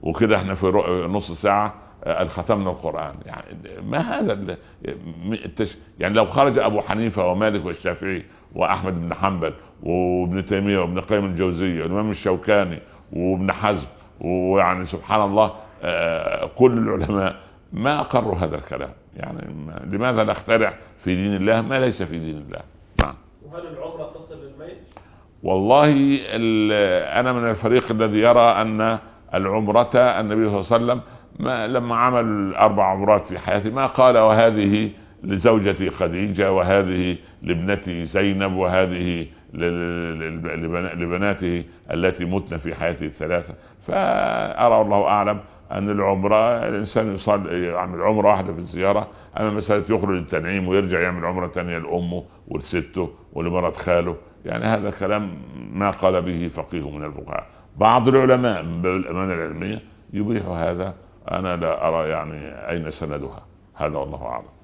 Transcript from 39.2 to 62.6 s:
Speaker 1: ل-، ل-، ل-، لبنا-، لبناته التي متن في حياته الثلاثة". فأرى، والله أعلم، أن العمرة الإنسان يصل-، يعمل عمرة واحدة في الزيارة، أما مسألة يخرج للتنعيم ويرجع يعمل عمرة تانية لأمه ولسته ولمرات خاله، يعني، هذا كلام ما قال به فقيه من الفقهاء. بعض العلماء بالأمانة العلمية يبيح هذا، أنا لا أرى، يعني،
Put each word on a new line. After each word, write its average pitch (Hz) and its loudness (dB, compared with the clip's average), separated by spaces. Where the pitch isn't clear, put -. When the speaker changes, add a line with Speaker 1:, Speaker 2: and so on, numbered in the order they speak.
Speaker 1:
ل-، - -10
ل-، 87 -2
ل-، 80 -6
لبنا-، 87 -4
لبناته 87 -2
التي 87 0
متن 92 -4
في 78 -8
حياته 80 -4
الثلاثة". 78 -4
فأرى، 117 2
والله 101 4
أعلم، 101 2
أن 98 -2
العمرة 104 2
الإنسان 110 -2
يصل-، 98 0
يعمل 87 -4
عمرة 104 4
واحدة 95 2
في 80 -8
الزيارة، 92 0
أما 107 0
مسألة 104 0
يخرج 98 0
للتنعيم 87 -2
ويرجع 92 2
يعمل 87 -2
عمرة 90 -4
تانية 87 -6
لأمه 87 -4
ولسته 85 -4
ولمرات 85 -2
خاله، 87 0
يعني، 117 -4
هذا 104 -2
كلام 101 -4
ما 98 0
قال 92 2
به 87 -4
فقيه 78 -8
من 73 -10
الفقهاء. 71 -10
بعض 113 6
العلماء 127 4
بالأمانة 90 -2
العلمية 82 -6
يبيح 104 -2
هذا، 87 -2
أنا 90 -2
لا 82 -2
أرى، 80 0
يعني، 73 -8